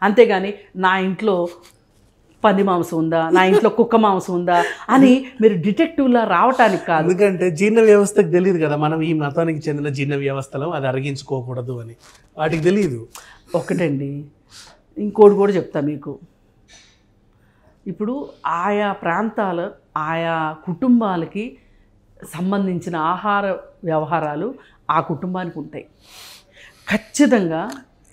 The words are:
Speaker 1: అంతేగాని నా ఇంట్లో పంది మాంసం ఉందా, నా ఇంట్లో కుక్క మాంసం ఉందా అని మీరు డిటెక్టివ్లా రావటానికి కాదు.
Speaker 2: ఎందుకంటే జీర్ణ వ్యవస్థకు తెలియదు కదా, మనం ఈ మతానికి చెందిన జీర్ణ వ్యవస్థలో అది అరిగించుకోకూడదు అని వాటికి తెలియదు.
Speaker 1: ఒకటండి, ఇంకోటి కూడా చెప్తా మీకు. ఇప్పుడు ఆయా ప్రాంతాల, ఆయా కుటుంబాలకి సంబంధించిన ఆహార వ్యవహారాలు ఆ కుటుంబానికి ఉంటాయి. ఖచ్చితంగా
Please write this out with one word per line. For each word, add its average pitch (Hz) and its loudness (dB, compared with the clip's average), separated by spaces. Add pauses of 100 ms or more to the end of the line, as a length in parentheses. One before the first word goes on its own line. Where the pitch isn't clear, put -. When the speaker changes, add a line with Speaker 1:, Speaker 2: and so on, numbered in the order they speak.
Speaker 1:
అంతేగాని 202 4 (220)
నా 185 2
ఇంట్లో 185 -2 (960)
పంది 196 4
మాంసం 175 -2
ఉందా, 160 0
నా 185 6
ఇంట్లో 202 4
కుక్క 233 2
మాంసం 190 0
ఉందా 175 0 (240)
అని 262 6 (140)
మీరు 214 6
డిటెక్టివ్లా 240 0
రావటానికి 202 2
కాదు. 160 0
Speaker 2:
ఎందుకంటే 185 0
జీర్ణ 208 2
వ్యవస్థకు 202 4
తెలియదు 180 2
కదా, 147 -2
మనం 156 0
ఈ 160 0
మతానికి 156 -2
చెందిన 147 -4
జీర్ణ 139 -4
వ్యవస్థలో 139 -6
అది 143 -4
అరిగించుకోకూడదు 127 -8
అని 117 -18 (440)
వాటికి 156 -2
తెలియదు. 170 0 (460)
Speaker 1:
ఒకటండి, 143 -4 (760)
ఇంకోటి 208 6
కూడా 202 2
చెప్తా 165 -4
మీకు. 143 -8 (1700)
ఇప్పుడు 220 -6 (180)
ఆయా 196 -2
ప్రాంతాల, 190 -4 (260)
ఆయా 160 -4
కుటుంబాలకి 202 -2 (680)
సంబంధించిన 180 -4
ఆహార 185 -2 (280)
వ్యవహారాలు 156 -4 (360)
ఆ 156 0
కుటుంబానికి 175 -6
ఉంటాయి. - -14 (1040)
ఖచ్చితంగా 208 0 (420)